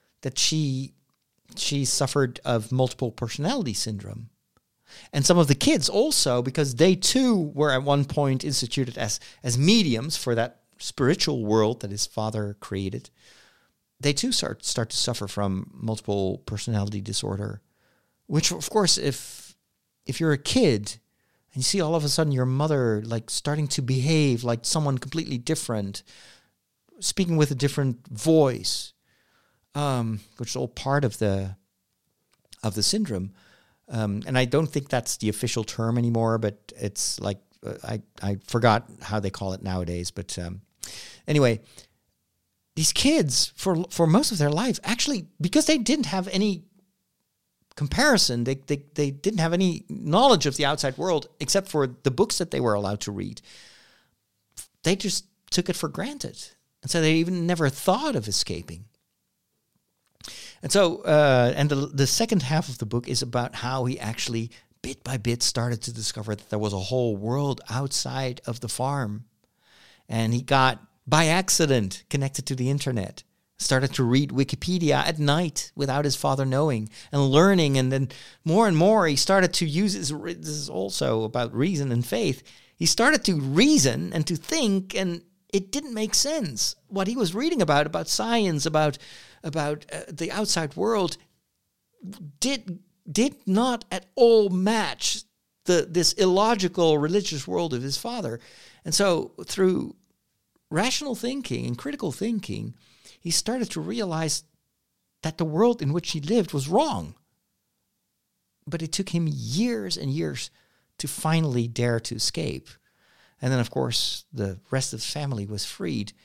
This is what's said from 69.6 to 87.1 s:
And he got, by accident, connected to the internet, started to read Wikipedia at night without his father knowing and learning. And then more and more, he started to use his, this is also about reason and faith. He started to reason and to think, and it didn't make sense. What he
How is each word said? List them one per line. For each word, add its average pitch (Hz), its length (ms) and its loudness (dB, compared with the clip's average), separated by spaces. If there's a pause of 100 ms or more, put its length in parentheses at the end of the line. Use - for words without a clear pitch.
And 113 280 0
he 123 80 0
got, 131 380 2 (260)
by 156 200 4
accident, 151 840 2
connected 139 340 -4
to 139 100 -4
the 127 140 -2
internet, 131 540 -4 (340)
started 135 380 0
to 131 100 2
read 135 280 4
Wikipedia 147 640 0
at 156 220 0
night 151 560 0
without 143 300 -2
his 139 120 0
father 135 280 0
knowing 131 460 0 (200)
and 143 200 2
learning. 156 480 6
And 127 120 2
then 135 200 -2 (340)
more 202 240 4
and 170 80 4
more, 190 300 6
he 147 100 2
started 185 380 4
to 170 120 0
use 180 280 0
his, 175 160 -6
this 156 360 -8
is 151 220 -8
also 139 540 -2
about 117 320 -4
reason 143 360 0
and 120 140 0
faith. 202 380 -2 (340)
He - 80 -2
started 277 400 4
to 170 160 2
reason 151 720 4
and 156 140 0
to 170 100 -2
think, 196 580 0
and 180 280 -4 (320)
it 196 180 -2
didn't 285 220 -6
make 214 200 -2
sense. 247 640 -2 (120)
What 190 200 -2
he 240 80 -4